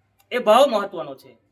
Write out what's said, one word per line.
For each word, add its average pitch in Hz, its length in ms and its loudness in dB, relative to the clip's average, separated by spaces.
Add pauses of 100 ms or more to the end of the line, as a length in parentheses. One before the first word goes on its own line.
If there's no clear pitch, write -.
(300)
એ 240 80 -6
ભાવ 220 300 4
મહત્વનો 185 460 -6
છે. 127 220 -20 (160)